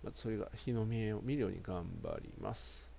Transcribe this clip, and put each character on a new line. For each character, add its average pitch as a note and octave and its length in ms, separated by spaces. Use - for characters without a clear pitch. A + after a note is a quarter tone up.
ま - 80
ず - 80
そ A#2 80
れ A2 80
が G2+ 180
日 - 160
の A2+ 140
目 A2 280
を G#2+ 80
見 B2+ 140
る C#3+ 80
よ G2 60
う - 20
に F2+ 140
頑 F2+ 200
張 - 220
り - 180
ま A2+ 140
す。 - 340